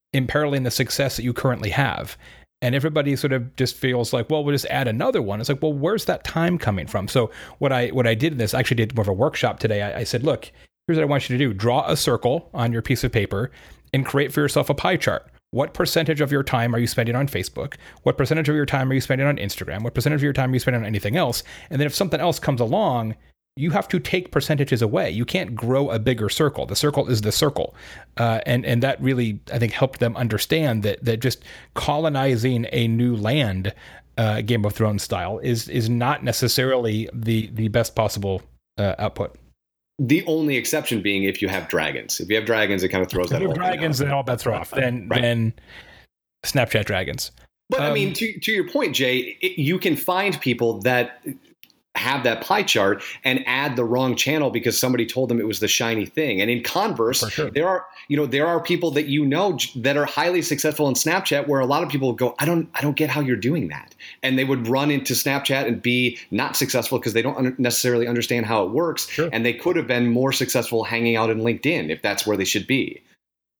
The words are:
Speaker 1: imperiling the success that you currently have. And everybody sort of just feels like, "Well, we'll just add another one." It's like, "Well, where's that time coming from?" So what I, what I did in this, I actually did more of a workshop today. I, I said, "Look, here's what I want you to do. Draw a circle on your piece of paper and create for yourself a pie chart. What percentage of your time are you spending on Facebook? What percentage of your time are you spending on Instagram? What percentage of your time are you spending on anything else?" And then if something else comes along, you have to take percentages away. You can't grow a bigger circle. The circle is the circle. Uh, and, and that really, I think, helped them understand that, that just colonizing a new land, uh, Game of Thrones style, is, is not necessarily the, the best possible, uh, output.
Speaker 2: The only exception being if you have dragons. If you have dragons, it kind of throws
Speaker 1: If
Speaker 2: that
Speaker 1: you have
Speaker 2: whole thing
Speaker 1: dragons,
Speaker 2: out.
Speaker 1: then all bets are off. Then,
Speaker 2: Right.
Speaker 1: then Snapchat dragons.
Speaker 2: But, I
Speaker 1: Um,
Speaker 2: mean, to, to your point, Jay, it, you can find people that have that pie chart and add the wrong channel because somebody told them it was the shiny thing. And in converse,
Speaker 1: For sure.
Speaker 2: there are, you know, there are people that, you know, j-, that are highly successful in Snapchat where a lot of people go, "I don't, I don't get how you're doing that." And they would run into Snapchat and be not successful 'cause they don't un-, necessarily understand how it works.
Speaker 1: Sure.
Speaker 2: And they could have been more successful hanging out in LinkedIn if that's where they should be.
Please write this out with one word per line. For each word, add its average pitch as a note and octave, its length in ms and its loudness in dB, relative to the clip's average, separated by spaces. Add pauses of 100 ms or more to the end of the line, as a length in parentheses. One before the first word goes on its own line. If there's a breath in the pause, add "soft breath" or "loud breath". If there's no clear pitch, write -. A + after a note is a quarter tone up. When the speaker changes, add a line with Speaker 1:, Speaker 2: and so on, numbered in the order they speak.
(140)
Speaker 1:
imperiling C#3 500 0
the A#2+ 80 -2
success C3+ 460 -2
that A2+ 60 -6
you B2 80 0
currently A#2+ 380 -2
have. - 480 -2 (460 loud breath)
And B2 100 2
everybody C#3+ 420 0
sort C3 180 0
of B2+ 220 -4
just B2+ 200 0
feels B2 380 0
like, A#2+ 180 0
"Well, D3+ 120 2
we'll C#3+ 120 2
just B2+ 100 -2
add C3+ 220 0
another E3+ 340 0
one." G2+ 180 -2
It's A2 100 -6
like, C#3 120 -2
"Well, D#3 120 2
where's E3 320 -2
that - 180 -2
time E3+ 340 0
coming G2 300 -2
from?" G2+ 200 -4
So A#2 220 2 (300 loud breath)
what C#3 120 2
I, B2 180 0
what A#2+ 180 2
I A2+ 80 4
did D3 160 2
in C#3+ 80 -6
this, G#2+ 140 0
I B2 60 2
actually A#2+ 180 2
did A2+ 180 0
more A2 80 2
of F#2+ 40 -4
a G2+ 60 2
workshop A#2 460 0
today. G#2 240 0
I, - 160 -4
I A#2 40 -4
said, A#2 200 -2
"Look, C#3+ 280 -2 (360 soft breath)
here's E3 100 4
what D#3 60 4
I - 20 2
want C#3+ 240 0
you B2 80 2
to C#3+ 80 4
do. A2+ 80 2
Draw A#2 340 2
a D#3 80 2
circle C3 580 0
on A#2+ 200 0
your A2+ 80 -2
piece - 220 0
of B2 80 0
paper G#2 400 -2 (420 loud breath)
and C3+ 120 2
create C#3 280 0
for - 80 2
yourself C#3+ 300 2
a - 20 4
pie F3+ 240 0
chart. - 300 -2 (240)
What C#3 240 -2
percentage D#3+ 460 2
of C3+ 100 0
your C#3 120 2
time A#2+ 320 0
are A#2 40 2
you A#2+ 80 2
spending A#2 280 0
on C#3 120 2
Facebook? - 480 -6 (280 loud breath)
What C3+ 140 2
percentage D3 320 2
of D3+ 60 4
your D3 100 2
time C3 260 0
are - 40 2
you C3 60 2
spending C3+ 260 2
on D3 100 2
Instagram? G2 460 -6
What A#2+ 100 -4
percentage D3 260 2
of C#3 40 0
your C#3+ 100 2
time C3 180 2
are - 40 2
you A#2+ 40 2
spending A#2+ 220 0
on G#2 60 -4
anything G#2+ 280 0
else?" D3 280 0 (260 loud breath)
And C3+ 100 -2
then D3 60 2
if C#3+ 100 -2
something D#3+ 240 0
else E3 200 2
comes C3+ 200 0
along, A#2+ 560 0 (400 soft breath)
you D3+ 160 0
have G3 180 0
to F3+ 100 2
take F3+ 320 -2
percentages C#3 500 2
away. B2 280 2
You G#2+ 160 -2
can't - 280 -4
grow B2+ 360 0
a G2+ 100 0
bigger A2 300 0
circle. G2+ 360 0
The - 120 -4
circle D3 320 2
is A#2 120 2
the G#2+ 100 0
circle. - 440 0 (400 loud breath)
Uh, A2+ 300 2
and, B2 200 2
and A#2+ 180 2
that C3+ 180 0
really, B2 400 0 (100)
I B2+ 80 0
think, A2+ 140 0
helped - 260 0
them A#2 160 0
understand A#2+ 680 0
that, G#2 200 -2
that A2+ 160 0
just B2 240 -2 (300 loud breath)
colonizing C3+ 960 0
a A#2 160 2
new A#2 300 2
land, G#2 560 0 (440 loud breath)
uh, A2 240 2
Game A2 220 2
of G#2 100 0
Thrones G#2+ 300 0
style, F#2+ 360 -4
is, A#2+ 280 -2
is A2+ 220 0
not A#2+ 340 0
necessarily A#2+ 880 0
the, A2+ 420 -2
the A2 140 0
best A2+ 280 0
possible, G2+ 460 0 (360)
uh, G2+ 200 0
output. - 380 -4 (640)
Speaker 2:
The D3 280 2
only D#3 300 0
exception B2 460 -2
being G2 220 0
if G2 180 -2
you F#2+ 80 0
have F#2 180 -4
dragons. C#2+ 540 -4
If F2 80 -6
you G#2+ 80 2
have G#2+ 80 -2
dragons, G#2 380 0
it F#2 60 2
kind F#2 140 0
of F2 60 -4
throws F2+ 160 -2
Speaker 1:
If F2 60 -2
Speaker 2:
that E3+ 100 0
Speaker 1:
you F#3+ 80 0
have D#3+ 80 -2
Speaker 2:
whole F3+ 100 0
thing F3+ 100 -2
Speaker 1:
dragons, D#3 220 -2
Speaker 2:
out. C#3+ 60 0
Speaker 1:
then C#3 80 -2
all C#3 100 0
bets A#2+ 220 -4
are A#2 80 0
off. - 180 -6
Then, B2 380 -2
Speaker 2:
Right. - 120 2
Speaker 1:
then A#2 320 2 (920 loud breath)
Snapchat A2+ 400 0
dragons. F#2 460 -4 (380 soft breath)
Speaker 2:
But, B3+ 120 0
I - 60 0
Speaker 1:
Um, A3+ 60 0
Speaker 2:
mean, G3 200 0
to, G#3+ 260 -4
to - 120 -2
your F#3 180 0
point, E3 260 0
Jay, B2+ 460 0
it, F#3 180 -2
you D#3 200 2
can E3 160 2
find F3+ 440 0
people A#2 420 0
that B2 400 0 (760)
have C3 280 -2
that A#2 180 0
pie G3 220 0
chart G#2 400 2 (220 loud breath)
and B2+ 200 2
add C3 300 0
the B2 80 0
wrong B2 320 0
channel C#3+ 360 0
because A#2 280 0
somebody B2+ 260 0
told C3 220 -2
them A#2 120 2
it G#2+ 80 -2
was G2+ 120 -4
the G#2+ 80 0
shiny A2+ 380 0
thing. A#2 340 -2
And G#2 100 2
in A#2+ 140 0
converse, C3 580 0
Speaker 1:
For A2+ 80 -4
sure. C3+ 220 -4
Speaker 2:
there D3+ 160 0
are, F#3 180 -2 (220 loud breath)
you C#3+ 80 0
know, D3 100 2
there C#3+ 220 0
are E3+ 140 2
people E3+ 300 0
that, D3 160 0
you C#3+ 180 2
know, D#3 320 2
j-, - 240 -6
that C#3 160 2
are D3 80 2
highly E3+ 360 0
successful D3+ 460 0
in C3 60 2
Snapchat D3+ 540 0
where C#3 120 2
a C3 60 2
lot D3 180 2
of D3+ 60 -4
people C3+ 240 0
go, A#2+ 260 0
"I C#3 60 0
don't, E3 300 0
I - 60 -6
don't D3 140 0
get D3+ 140 0
how C#3 100 -2
you're C3 160 0
doing A2+ 320 0
that." C#2+ 280 -12 (280 loud breath)
And C3 160 2
they C3+ 60 2
would B2+ 220 0
run C#3 240 2
into C3+ 220 0
Snapchat C#3 540 0
and A#2+ 140 -2
be B2 360 2 (140 loud breath)
not A2 240 -2
successful B2 440 0
'cause A2 140 -4
they A2+ 100 2
don't C3+ 140 -4
un-, B2+ 200 0
necessarily A#2+ 500 2
understand A#2 380 0
how A2 180 2
it F#2 80 -2
works. D#3 380 -2
Speaker 1:
Sure. D#3+ 240 -2
Speaker 2:
And A2+ 120 0
they A#2+ 80 2
could E3+ 220 0
have C#3 120 0
been B2 220 2
more B2+ 220 2
successful A#2+ 540 0
hanging A#2 320 2
out A2 120 2
in A2 100 0
LinkedIn A#2 500 0
if D#2+ 120 -6
that's G2+ 240 -2
where G#2 120 0
they F#2+ 80 0
should F#2+ 220 -2
be. - 340 -2 (580 soft breath)